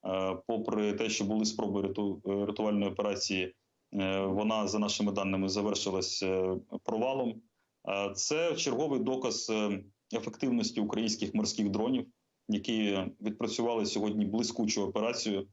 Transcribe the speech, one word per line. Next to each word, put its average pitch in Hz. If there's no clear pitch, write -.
Е, 95
попри 107
те, 110
що 107
були 107
спроби 104
ряту-, 98
е, 101
рятувальної 104
операції, 95
е, 95
вона, 104
за 104
нашими 104
даними, 95
завершилась, 98
е, 95
провалом. 117
Е, 98
це 160
черговий 139
доказ, 127
е, 104
ефективності 113
українських 107
морських 104
дронів, 113
які 104
відпрацювали 110
сьогодні 107
блискучу 110
операцію. 107